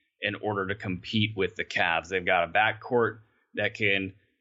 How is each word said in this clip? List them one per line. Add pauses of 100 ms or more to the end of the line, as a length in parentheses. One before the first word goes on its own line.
(200)
in
order
to
compete
with
the
Cavs.
They've
got
a
backcourt (360)
that
can (260)